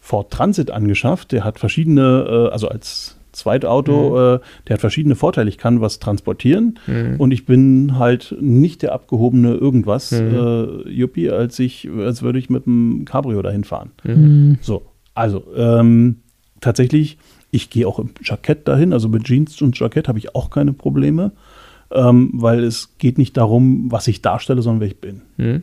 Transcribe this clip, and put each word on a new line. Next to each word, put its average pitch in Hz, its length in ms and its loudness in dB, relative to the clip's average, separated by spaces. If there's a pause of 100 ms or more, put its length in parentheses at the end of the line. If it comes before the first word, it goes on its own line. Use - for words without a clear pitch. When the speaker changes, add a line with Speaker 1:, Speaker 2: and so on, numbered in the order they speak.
Speaker 1:
Ford - 320 -6
Transit 175 400 -2
angeschafft, 107 580 -2
der 110 140 -2
hat 107 160 -6
verschiedene, 135 680 2
äh, 117 240 0
also 107 160 -6
als - 460 -14 (160)
Zweitauto, 135 800 0
Speaker 2:
Mhm. 123 60 -2
Speaker 1:
äh, 127 240 2 (260)
der 113 80 -2
hat 104 60 -4
verschiedene 143 340 0
Vorteile. 127 340 0
Ich 95 100 -8
kann 120 220 0
was 107 200 -4
transportieren 143 880 -2
Speaker 2:
Mhm. 123 300 -4
Speaker 1:
und 135 120 2
ich 131 160 -4
bin 135 500 4
halt 123 440 0
nicht 147 420 2
der - 100 -2
abgehobene 120 640 2
irgendwas, 127 560 -2
Speaker 2:
Mhm. 113 240 0
Speaker 1:
äh, 117 560 -4
Juppie, 127 400 -4
als 120 300 -4
ich, - 280 -6
als 110 340 -6
würde 123 180 -2
ich 123 100 -10
mit 127 160 -2
dem 120 380 0
Cabrio 127 360 -4
dahin 101 220 -4
fahren. - 300 -12 (100)
Speaker 2:
Mhm. 113 100 -6
Speaker 3:
Mhm. 147 480 6
Speaker 1:
So, 104 220 -6 (320)
also, 110 300 -4 (100)
ähm, 117 640 4 (440)
tatsächlich, 147 560 0 (360)
ich - 180 -4
gehe 117 160 0
auch 101 140 -4
im 113 100 -8 (100)
Jackett - 460 -4
dahin, 147 260 2
also 113 160 0
mit 110 160 0
Jeans 147 380 -2
und 127 160 0
Jackett 123 300 -4
habe 113 100 -2
ich - 160 -14
auch - 160 -6
keine 143 220 0
Probleme, 147 580 -2 (640)
ähm, 123 400 4
weil 117 320 0
es - 340 -8
geht 127 200 0
nicht - 180 0
darum, 123 560 2
was 113 160 -4
ich 107 120 -2
darstelle, 117 420 -2
sondern 113 180 0
wer 107 80 -4
ich - 120 -12
bin. 98 220 -16 (140)
Speaker 2:
Mhm. 123 260 -4